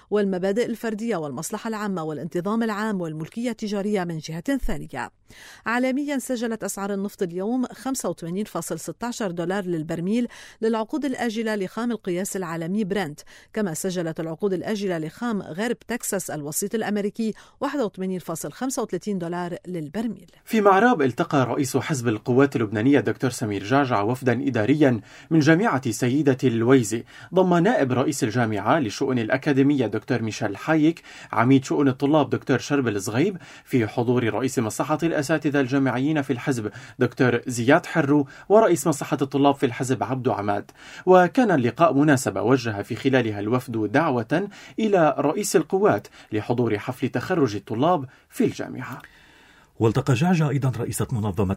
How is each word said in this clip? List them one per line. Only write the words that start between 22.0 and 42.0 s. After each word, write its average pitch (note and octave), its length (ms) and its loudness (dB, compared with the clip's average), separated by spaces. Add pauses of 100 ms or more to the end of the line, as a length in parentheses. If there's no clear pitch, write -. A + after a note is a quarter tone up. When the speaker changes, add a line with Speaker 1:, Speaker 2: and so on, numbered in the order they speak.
Speaker 2:
القوات B2+ 480 2
اللبنانية A2+ 420 2
الدكتور A2+ 320 0
سمير G2+ 340 -4
جعجع B2 380 2
وفدا B2 460 0
إداريا B2 520 4 (300)
من D#3+ 80 4
جامعة D#3+ 520 4
سيدة C3 540 2
الويزي A#2 600 4 (300)
ضم F3+ 200 4
نائب E3+ 380 2
رئيس C#3 320 0
الجامعة A2 540 0
لشؤون B2+ 400 -2
الأكاديمية C3+ 680 2
دكتور A2 360 -4
ميشيل G#2+ 340 -6
حايك، D#3+ 460 2 (300)
عميد C3 320 6
شؤون D3 240 2
الطلاب C3+ 420 2
دكتور - 180 -2 (100)
شربل A#2+ 420 0
زغيب، C3+ 360 0 (280)
في A#2 220 2
حضور A2+ 480 0
رئيس B2+ 240 -2
مصلحة C#3 440 -2
الأساتذة D3+ 580 0
الجامعيين C3+ 640 0
في C#3+ 100 -4
الحزب A#2+ 380 -4 (280)
دكتور A#2+ 480 2
زياد B2+ 400 4
حرو، D3 420 2 (200)
ورئيس G3 380 4
مصلحة D3+ 360 -2
الطلاب C#3 320 4
في C#3 120 0
الحزب A#2+ 360 -2
عبدو A#2+ 300 -2
عماد. G2+ 380 -4 (360)
وكان F#3 440 6
اللقاء C3 440 2
مناسبة C3 480 4